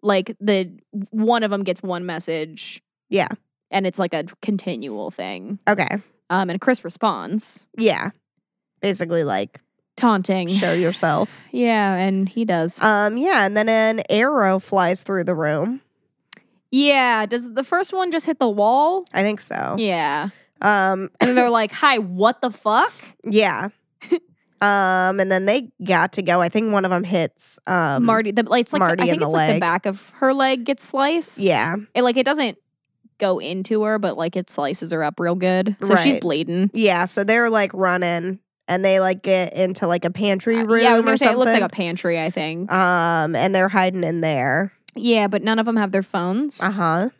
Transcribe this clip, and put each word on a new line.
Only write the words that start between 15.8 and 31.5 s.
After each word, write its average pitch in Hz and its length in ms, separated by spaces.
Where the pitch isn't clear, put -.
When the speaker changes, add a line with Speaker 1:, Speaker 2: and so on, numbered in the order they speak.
Speaker 1:
Yeah, 254 560
does 240 280
the 262 100
first 359 280
one 370 200
just 320 140
hit 320 120
the 254 100
wall? 262 640
Speaker 2:
I 190 100
think 214 180
so. - 380
Speaker 1:
Yeah. 165 500
Speaker 2:
Um, 190 500
Speaker 1:
And 247 160
they're 247 140
like, 220 220
"Hi, 277 260
what 202 440
the 247 80
fuck?" 226 420
Speaker 2:
Yeah. 202 440
Speaker 1:
<laughs> - 80
Speaker 2:
Um, 190 600
and 190 100
then 190 160
they 233 240
got 180 300
to 202 80
go. 180 180
I 175 80
think 214 240
one 196 120
of 185 60
'em 180 140
hits, - 640
um, 165 360
Speaker 1:
Marty, 220 280
the, 226 100
like, 240 200
it's - 100
like, - 80
Speaker 2:
Marty 175 220
Speaker 1:
I - 20
Speaker 2:
in 170 60
Speaker 1:
think 151 100
Speaker 2:
the 151 60
Speaker 1:
it's, 156 80
like, 156 120
the 151 60
Speaker 2:
leg. 160 80
Speaker 1:
back 175 260
of 196 300
her 269 180
leg 262 300
gets 269 180
sliced. 294 560
Speaker 2:
Yeah. 165 380